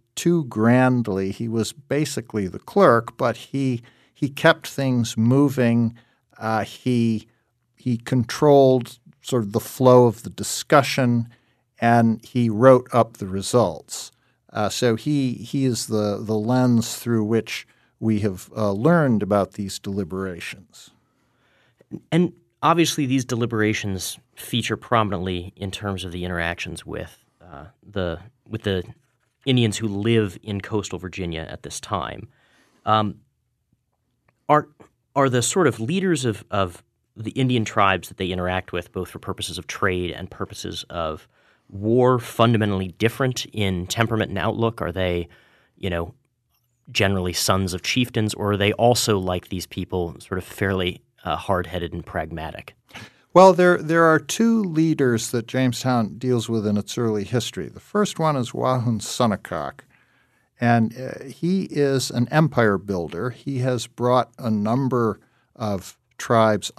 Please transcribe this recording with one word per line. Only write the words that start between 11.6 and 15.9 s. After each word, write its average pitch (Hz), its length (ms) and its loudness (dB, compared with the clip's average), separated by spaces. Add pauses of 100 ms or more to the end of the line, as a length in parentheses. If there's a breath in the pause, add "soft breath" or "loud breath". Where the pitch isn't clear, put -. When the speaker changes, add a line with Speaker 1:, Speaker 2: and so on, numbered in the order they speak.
Speaker 1:
and 117 460 4
he 120 240 0
wrote 127 440 6
up 117 260 2
the 101 80 -8
results. 95 840 -2 (420)
Uh, 107 160 -2
so 120 280 0
he, 139 380 -2
he 135 320 -4
is 120 200 -2
the, 104 340 -2